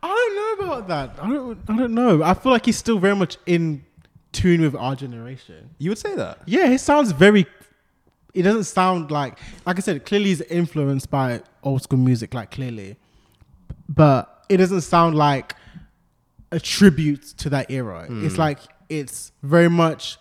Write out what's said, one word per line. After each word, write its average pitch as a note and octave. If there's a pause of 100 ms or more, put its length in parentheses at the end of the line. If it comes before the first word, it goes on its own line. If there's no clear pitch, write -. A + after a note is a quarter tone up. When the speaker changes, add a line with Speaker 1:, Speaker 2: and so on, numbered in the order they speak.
Speaker 1:
I E4+ (500)
don't - (100)
know D#4+
about A3
that. D3
I F3+
don't, B3+ (100)
I G#3+
don't A#3+
know. A3+
I F3+
feel -
like A#3
he's A3+
still A3+
very G3
much F#3+ (100)
in E3 (480)
tune F3
with D3+
our C3
generation. B2+
Speaker 2:
You D#3
would A3
say G4+
that? G2+
Speaker 1:
Yeah, D4+
he B3+
sounds C#4+
very, F#3+ (880)
it F#3
doesn't G#3
sound F3+
like, C#3+ (260)
like F3+
I F#3
said, F3
clearly G#3
he's F3+
influenced D3+
by B2+ (200)
old C3+
school C3
music, B2
like, A#2
clearly. A2+ (920)
But C#3+
it G3
doesn't F#3
sound E3
like D3 (960)
a E3+
tribute D3+ (160)
to -
that C3+
era. A2
Speaker 2:
Hmm. -
Speaker 1:
It's -
like, D3+ (300)
it's D3+ (140)
very E3+
much E3